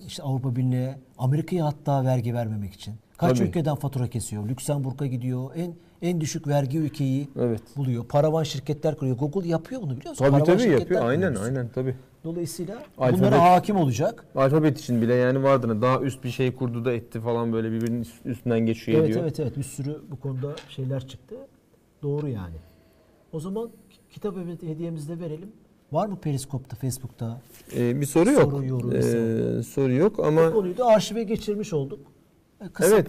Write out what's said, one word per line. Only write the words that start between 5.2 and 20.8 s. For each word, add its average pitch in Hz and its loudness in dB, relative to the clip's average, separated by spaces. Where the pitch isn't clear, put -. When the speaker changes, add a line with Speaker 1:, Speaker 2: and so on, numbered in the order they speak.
Speaker 1:
en, 170 -6
en 170 0
düşük 156 -4
vergi 143 2
ülkeyi 139 -2
Speaker 2:
Evet. 117 0
Speaker 1:
buluyor. 127 -2
Paravan 156 2
şirketler 147 -4
kuruyor. 127 -2
Google 170 -4
yapıyor 170 -4
bunu 147 -6
biliyor - -12
musun? 131 -2
Speaker 2:
Tabii, 139 6
Speaker 1:
Paravan 143 6
Speaker 2:
tabii, 180 8
Speaker 1:
şirketler 175 6
Speaker 2:
yapıyor. 160 0
Aynen, 143 2
Speaker 1:
kuruyor. 95 -4
Speaker 2:
aynen, 127 -2
tabii. 131 -2
Speaker 1:
Dolayısıyla 175 -8
Speaker 2:
Alfabet, 131 4
Speaker 1:
bunlara - 6
hakim 180 6
olacak. 156 0
Speaker 2:
alfabet 143 4
için 120 0
bile 117 4
yani 127 2
vardır. 120 4
Daha 127 2
üst 131 -4
bir 123 -4
şey 127 0
kurdu 117 -4
da 127 0
etti 113 -6
falan, 117 -2
böyle 113 -2
birbirinin 117 -2
üst-, - -12
üstünden 117 0
geçiyor, 113 2
Speaker 1:
Evet, 160 4
Speaker 2:
ediyor. 113 0
Speaker 1:
evet, 156 -4
evet. 117 -4
Bir 139 -6
sürü 143 -8
bu 135 -12
konuda 135 -8
şeyler 131 -6